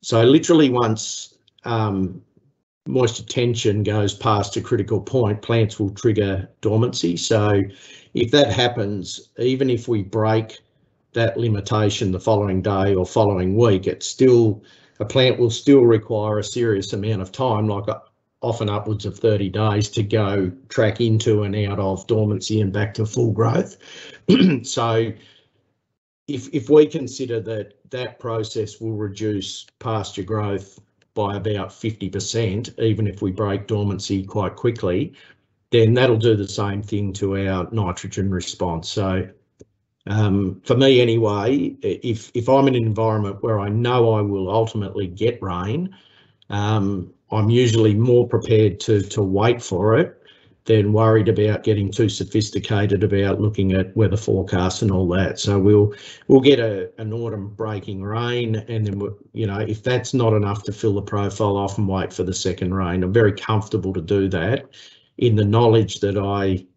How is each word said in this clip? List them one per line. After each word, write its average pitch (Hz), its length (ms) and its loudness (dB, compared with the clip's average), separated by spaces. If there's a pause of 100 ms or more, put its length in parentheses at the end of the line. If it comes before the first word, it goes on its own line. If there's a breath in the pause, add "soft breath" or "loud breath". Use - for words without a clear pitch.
So 113 220 2
literally 156 460 6
once, 117 680 -4 (260)
um, 98 580 -4 (640)
moisture 127 360 0
tension 113 580 -2
goes 101 320 -2
past 104 420 -2
a 113 60 -4
critical 110 400 -2
point, 107 400 -2
plants 113 380 -2
will 104 100 -2
trigger 98 580 -2 (140)
dormancy. 123 560 0
So 104 460 2 (500 loud breath)
if 117 160 -2
that 143 240 4
happens, 104 760 -4 (100)
even 131 320 0
if 117 160 -4
we 110 160 -2
break 110 560 -2 (540)
that 117 240 0
limitation 107 760 0
the 92 80 -4
following 101 420 0
day 98 320 0
or 92 140 0
following 98 500 0
week, 98 300 2
it's - 180 -6
still, 117 580 4 (360 soft breath)
a 107 60 -4
plant 127 340 2
will 117 100 2
still 139 320 4
require 107 560 2
a 104 60 -4
serious 110 500 -2
amount 104 300 -4
of 95 80 -12
time, 110 360 0
like, 104 220 -4
uh, - 80 -4 (440)
often 113 280 -2
upwards 104 380 -4
of 90 100 -8
thirty 101 320 2
days 104 400 0
to 113 140 -2
go 101 480 0 (180)
track 110 320 0
into 110 400 2
and 101 140 -4
out 101 240 -4
of 95 260 -4
dormancy 107 560 0
and 95 100 0
back 104 220 -2
to 113 100 -4
full 113 280 -2
growth. 117 460 0 (500 loud breath)
<clears throat> 180 360 4
So 113 480 -2 (1160 soft breath)
if, 127 260 -10
if 123 160 -4
we 151 160 8
consider 123 540 -6
that 107 340 -8 (160)
that 123 300 -10
process 110 600 -6
will 113 140 -6
reduce 104 720 -6 (140)
pasture 107 420 -6
growth 101 580 -6 (360)
by 101 220 -2
about 98 360 -6
fifty 110 340 -6
percent, 104 720 -4
even 107 300 0
if 95 160 -6
we 95 80 -2
break 101 340 -4
dormancy 101 580 -4
quite 95 320 -6
quickly, 113 580 -2 (580 soft breath)
then 113 240 6
that'll 123 220 4
do 110 180 4
the 98 120 -4
same 101 360 -6
thing 101 300 -6
to 98 340 -4
our 92 240 -4
nitrogen 98 580 -4
response. 87 600 -6
So, 95 380 -2 (800)
um, 101 600 0
for 117 100 2
me 131 260 6
anyway, 113 840 0
i-, 95 200 -2
if, 113 320 -6
if 117 120 -2
I'm 135 200 6
in 131 80 2
an 120 80 0
environment 107 580 -2
where 110 180 0
I 101 100 -4
know 117 440 2
I 107 80 2
will 98 300 -2
ultimately 104 560 -2
get 104 340 -4
rain, 101 540 -6 (560 soft breath)
um, 101 600 -2 (200)
I'm 107 180 2
usually 113 460 4
more 120 320 4
prepared 107 540 2
to, 104 200 2
to 101 220 -4
wait 98 360 2
for 104 380 0
it - 240 -2 (440 soft breath)
than 104 280 4
worried 110 340 4
about 107 360 0
getting 101 280 0
too 110 160 0
sophisticated 101 960 -2
about 98 380 0
looking 104 320 0
at 95 240 -2
weather 104 180 2
forecasts 95 680 -2
and 104 80 2
all 92 180 0
that. 90 300 -2
So 101 200 0
we'll, 104 360 4 (320 loud breath)
we'll 135 120 8
get 131 200 6
a, 107 400 -4
an 110 120 -8
autumn 107 380 -8
breaking 101 540 -8
rain, 117 540 -4 (100)
and 110 180 -4
then 101 140 -4
we'll, 101 180 -8 (160)
you 110 140 -4
know, 98 120 -4
if 107 220 -4
that's 123 320 -2
not 117 200 2
enough 104 300 0
to - 80 -8
fill 104 220 -2
the 101 80 -2
profile 101 560 -2
off 98 220 -4
and 104 80 0
wait 95 260 -2
for 92 100 -4
the 92 100 -4
second 92 420 -4
rain, 92 280 -2
I'm 92 80 -2
very 107 220 4
comfortable 107 600 -2
to 92 80 -4
do 98 280 0
that 92 360 -2 (520 loud breath)
in 117 180 2
the 107 100 2
knowledge 113 560 4
that 101 180 0
I 98 440 -2 (140)